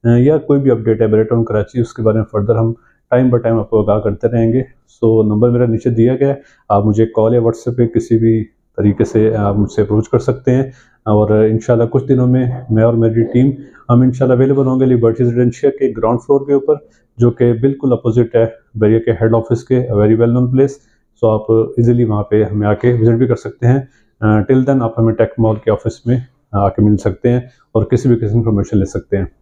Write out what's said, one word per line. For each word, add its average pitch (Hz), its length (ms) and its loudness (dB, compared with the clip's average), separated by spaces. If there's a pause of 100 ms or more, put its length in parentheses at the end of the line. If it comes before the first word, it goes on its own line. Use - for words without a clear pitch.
अ, 117 40 2
या 127 280 4
कोई 147 220 0
भी 135 100 0
अपडेट 113 320 0
है 113 60 2
बैरिया 107 160 2
टाउन, 117 200 -2
कराची, 104 380 -4
उसके 113 220 -6
बारे 110 140 2
में 107 80 -2
फर्दर 107 320 -2
हम 113 180 -2 (360)
टाइम 127 180 2
by 117 140 0
टाइम 113 160 0
आपको 107 240 0
आगाह 104 160 0
करते 104 280 -4
रहेंगे। 113 380 0 (380)
So 113 220 2
नंबर 107 240 2
मेरा 120 160 0
नीचे 113 240 -2
दिया 117 260 2
गया 139 140 0
है, 139 120 -6 (300)
आप 104 140 2
मुझे 107 200 2
कॉल 113 280 0
या 120 80 2
WhatsApp 117 360 -4
पे 120 100 2
किसी 113 300 -2
भी 113 240 2 (360)
तरीके 101 280 0
से 110 280 0
आप 101 220 -2
मुझसे 104 260 -2
अप्रोच 104 260 -2
कर 120 120 0
सकते 123 320 -4
हैं। 131 200 -2 (360)
और 107 380 2
इंशाल्लाह 110 420 0
कुछ 123 180 -2
दिनों 131 220 0
में 127 440 -2
मैं 110 120 2
और 117 120 2
मेरी 113 280 0
टीम 131 300 0 (380)
हम 123 120 4
इंशाल्लाह 127 340 0
available 135 280 2
होंगे 131 200 0
Liberty 117 380 2
रेजिडेंशिया 123 480 0
के 127 220 -4
ground 117 260 -2
floor 139 240 0
के 143 100 -2
ऊपर, 143 340 -2 (320)
जो 120 120 4
कि 120 220 0
बिल्कुल 135 380 -2
opposite 117 440 0
है 113 200 0 (220)
बैरिया 107 220 2
के 113 120 -4
हेड 113 220 0
office 117 300 -2
के, 131 120 -2
a 123 200 -2
very 107 200 2
well 117 160 0
known 123 160 0
place। 131 260 0 (500)
So - 20 0
आप 110 540 0
easily 120 240 2
वहाँ 107 200 -2
पे 107 200 0
हमें 104 240 -2
आके 120 260 0
visit 113 220 2
भी 123 120 0
कर 120 80 0
सकते - 320 -6
हैं। 135 200 0 (340)
अ, 107 240 2
till 131 240 2
then 131 120 0
आप 113 160 -4
हमें 113 180 0
tech 110 240 0
मॉल 110 160 2
के 110 160 -2
ऑफिस - 360 -6
में 120 200 -2 (280)
आके 101 280 0
मिल 104 120 4
सकते 101 340 -4
हैं 123 200 -2 (260)
और 110 80 2
किसी 123 260 0
भी 120 60 4
किस्म 107 180 -4
की 117 40 2
इन्फॉर्मेशन 107 400 0
ले 92 80 0
सकते - 320 -6
हैं। 95 140 -4 (100)